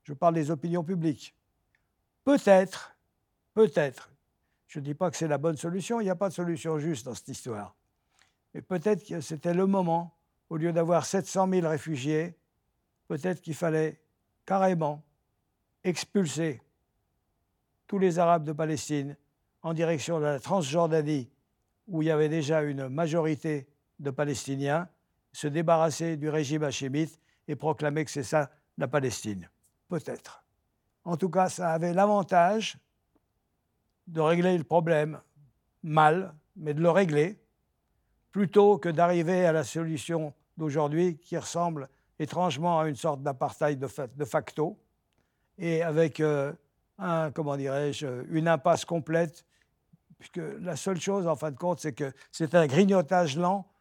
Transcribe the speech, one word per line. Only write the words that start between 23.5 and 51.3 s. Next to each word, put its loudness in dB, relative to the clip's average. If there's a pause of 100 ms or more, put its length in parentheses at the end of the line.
de -6
Palestiniens, -2 (480)
se -6
débarrasser 2
du -4
régime -2
hachémite -4 (280)
et -6
proclamer -2
que -12
c'est -6
ça 0 (260)
la -4
Palestine. -4 (400)
Peut-être. -10 (600)
En -4
tout -2
cas, 2
ça -2
avait 0
l'avantage 2 (1300)
de -4
régler 4
le -4
problème 2 (640)
mal, 4 (200)
mais -6
de 0
le 6
régler, 4 (920)
plutôt 6
que -4
d'arriver 4
à 4
la 2
solution -4 (200)
d'aujourd'hui 0
qui -10
ressemble -4 (300)
étrangement 0
à 0
une -4
sorte -4
d'apartheid -2
de -6
fa-, -8
de -8
facto, -2 (800)
et -2
avec, 0
euh, 0 (460)
un, -2
comment -4
dirais-je, -4
une 0
impasse 2
complète, -2 (720)
puisque -12 (200)
la -6
seule -4
chose, -2
en 2